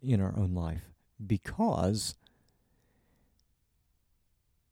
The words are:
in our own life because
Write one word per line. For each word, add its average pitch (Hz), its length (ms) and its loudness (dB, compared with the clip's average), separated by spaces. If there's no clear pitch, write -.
in 123 200 4
our 95 160 0
own 92 160 2
life 85 400 -4
because 104 880 0